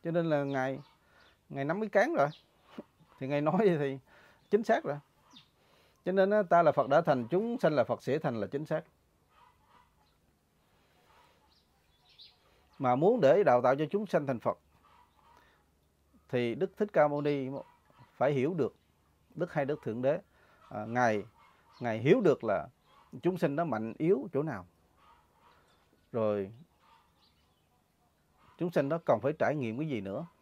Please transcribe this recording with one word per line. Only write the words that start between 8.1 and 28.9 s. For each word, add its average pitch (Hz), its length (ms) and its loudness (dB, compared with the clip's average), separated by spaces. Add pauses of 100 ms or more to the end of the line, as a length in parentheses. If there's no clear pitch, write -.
thành 127 200 -4
là 98 80 -4
chính 143 180 -8
xác. 156 180 -6 (4000)
Mà 127 160 4
muốn 196 260 4
để 160 220 6
đào 123 180 6
tạo 127 140 4
cho 151 160 -2
chúng 202 160 -2
sanh 151 200 -2
thành 123 120 -4
Phật 104 200 -4 (1700)
thì 120 260 -2
Đức 185 220 -6
Thích 208 160 -4
Ca 151 140 6
Mâu 147 140 -2
Ni 143 280 -2 (640)
phải 131 180 0
hiểu 139 220 0
được, 135 220 -2 (600)
Đức 170 180 -6
Hai 147 120 -2
Đức 147 180 -6
Thượng 120 180 -6
Đế, 147 200 0 (480)
à, 107 160 -10
Ngài, 113 380 0 (560)
Ngài 113 200 -4
hiểu 165 220 4
được 151 220 2
là 98 240 -2 (540)
chúng 180 160 -2
sinh 151 180 -2
nó 165 100 -2
mạnh 113 320 -6
yếu 190 360 0
chỗ 143 100 0
nào. 110 220 -8 (1500)
Rồi 104 400 -2 (2000)
chúng 170 140 -6
sinh 139 180 0
nó 160 160 -4